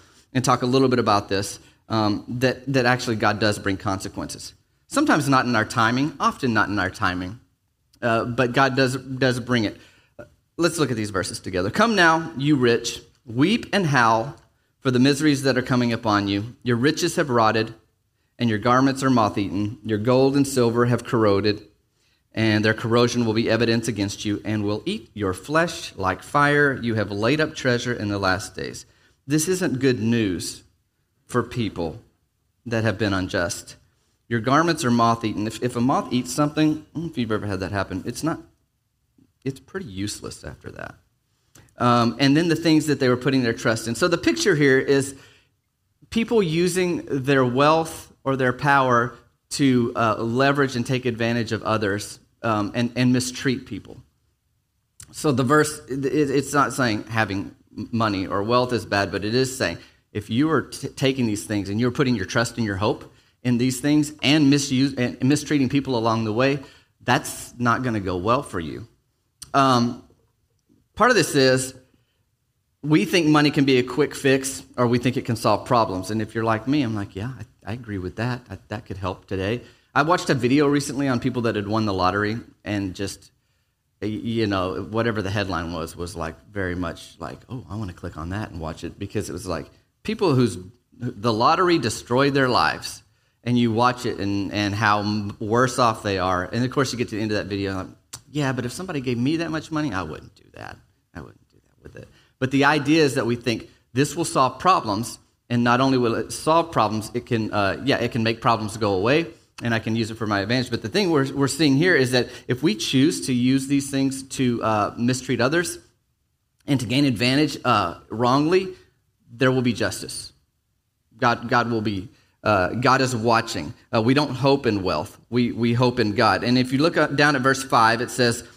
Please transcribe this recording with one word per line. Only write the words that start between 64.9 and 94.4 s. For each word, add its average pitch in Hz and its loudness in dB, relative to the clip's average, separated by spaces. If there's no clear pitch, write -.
and 123 -4
mistreating 143 2
people 135 0
along 113 0
the 110 -2
way, 135 0
that's - -2
not 120 0
gonna 120 -2
go 92 -4
well 113 0
for 98 -8
you. 76 -10
Um, 123 2
part 226 4
of 247 4
this 170 2
is 131 4
we 151 2
think 170 2
money 147 6
can 139 2
be 135 4
a 123 4
quick 139 -2
fix 135 0
or 123 2
we 120 2
think 123 0
it - -6
can 117 -2
solve 107 2
problems. 95 0
And 107 -2
if 87 -10
you're 113 -2
like 110 -4
me, 143 0
I'm 113 -2
like, 101 -8
"Yeah, 113 -8
I, - -16
I 104 -6
agree 104 -10
with 90 -8
that. 123 -4
I, 95 -14
that 107 -10
could 101 -10
help 92 -6
today." 98 -4
I 135 4
watched 175 2
a 165 4
video 135 4
recently 143 -2
on 127 0
people 123 -2
that 113 0
had 101 -4
won 110 0
the 104 -2
lottery 101 0
and 101 -4
just, - -10
y-, 101 -6
you 113 -2
know, 95 -2
whatever 110 -2
the 95 -4
headline 90 -4
was, 80 -8
was, 87 -10
like, 80 -8
very 95 -4
much 85 -8
like, 69 -12
"Oh, 95 -14
I 98 -10
wanna 107 -8
click 90 -14
on 78 -10
that 101 -8
and 85 -12
watch 80 -10
it," - -12
because 101 -6
it - -10
was, 90 -10
like, 82 -6
people 208 0
whose, 117 2
the 120 -4
lottery 160 4
destroyed 131 0
their 135 2
lives, 82 0
and 120 2
you 120 4
watch 123 0
it 104 -4
and, 101 -2